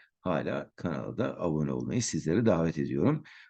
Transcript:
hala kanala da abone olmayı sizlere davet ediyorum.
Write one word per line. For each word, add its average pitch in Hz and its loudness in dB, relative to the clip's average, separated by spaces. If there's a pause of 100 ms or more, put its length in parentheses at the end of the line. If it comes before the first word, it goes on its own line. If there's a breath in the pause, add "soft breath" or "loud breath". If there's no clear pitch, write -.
(220 soft breath)
hala 85 -2
kanala 67 -6
da - -2
abone 76 0
olmayı 67 -2
sizlere 85 0
davet 85 4
ediyorum. 78 2 (260 loud breath)